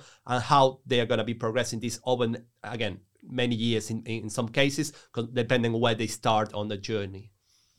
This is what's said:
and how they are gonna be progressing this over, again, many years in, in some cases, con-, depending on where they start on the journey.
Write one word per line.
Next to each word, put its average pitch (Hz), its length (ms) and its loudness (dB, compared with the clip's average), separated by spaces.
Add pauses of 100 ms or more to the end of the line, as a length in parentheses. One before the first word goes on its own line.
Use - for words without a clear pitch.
(260)
and 123 160 0
how 135 420 6
they 123 140 2
are 120 80 2
gonna 113 160 2
be 117 120 -2
progressing 120 440 -2
this 117 260 -6
over, 120 280 2 (320)
again, 104 340 -4 (240)
many 123 320 0
years 113 360 0
in, 113 160 -4
in 113 220 -6
some 117 200 -2
cases, 139 440 0 (200)
con-, 120 200 -4
depending 120 400 2
on 113 80 0
where 117 140 4
they 110 140 -2
start 107 440 0
on 104 140 -4
the 107 100 -6
journey. 98 540 -6 (480)